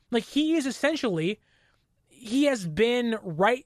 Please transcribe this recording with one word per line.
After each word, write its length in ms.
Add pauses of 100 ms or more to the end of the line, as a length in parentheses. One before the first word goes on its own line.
(120)
Like, 120
he 320
is 100
essentially 760 (800)
he 240
has 220
been 560
right 420